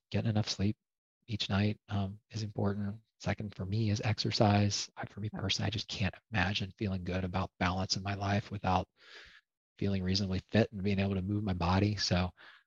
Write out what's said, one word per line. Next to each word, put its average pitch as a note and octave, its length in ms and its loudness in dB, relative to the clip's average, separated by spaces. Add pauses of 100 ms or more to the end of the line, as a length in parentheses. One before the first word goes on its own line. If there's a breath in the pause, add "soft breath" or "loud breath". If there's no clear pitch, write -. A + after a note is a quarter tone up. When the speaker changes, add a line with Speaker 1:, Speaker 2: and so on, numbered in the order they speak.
Speaker 1:
getting A2 200 0
enough G#2+ 180 2
sleep G2+ 260 0 (540)
each - 220 -4
night, G#2 280 2 (120)
um, G2+ 260 -2 (140)
is G#2+ 120 -6
important. G#2 520 -2 (260)
Second G#2 340 -4
for F#2+ 120 -8
me G#2+ 240 0
is G#2 140 2
exercise. G#2 920 4
I, - 80 -8
for - 160 -12
me G#2+ 140 -4
Speaker 2:
Yep. - 80 -8
Speaker 1:
personally, F#2+ 240 0
I G2+ 40 0
just A#2 180 -4
can't - 260 -2 (180)
imagine G2 460 -2
feeling F#2+ 260 -2
good F#2 200 -2
about F#2 260 -2 (100)
balance F#2 380 0
in F#2+ 40 -8
my G2 120 -4
life G2+ 360 -2
without F#2 360 0 (920 loud breath)
feeling G2 240 -2
reasonably F#2+ 380 0 (100)
fit A2 220 4
and G2 100 -6
being G2 160 2
able G2 160 2
to F#2 80 0
move G#2 220 0
my G2 100 0
body. G2 420 4
So, F2+ 340 0 (360 loud breath)